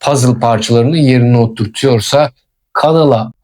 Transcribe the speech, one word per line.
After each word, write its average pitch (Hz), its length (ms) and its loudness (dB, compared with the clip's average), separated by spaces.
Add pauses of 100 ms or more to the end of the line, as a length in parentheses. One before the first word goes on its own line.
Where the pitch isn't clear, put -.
puzzle 127 380 0
parçalarını 117 600 0
yerine 123 400 2
oturtuyorsa 117 920 -2 (420)
kanala 143 600 0 (120)